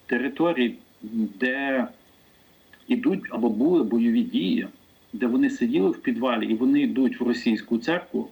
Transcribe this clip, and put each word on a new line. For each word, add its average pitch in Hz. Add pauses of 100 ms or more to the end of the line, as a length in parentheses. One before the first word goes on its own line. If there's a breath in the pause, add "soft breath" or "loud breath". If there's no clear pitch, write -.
(120)
територій, 127 (640)
де 131 (1000)
ідуть 123
або 120
були 139
бойові 117
дії, - (460)
де 117
вони 131
сиділи 139
в -
підвалі 117
і 110
вони 135
йдуть 123
в 117
російську 117
церкву, -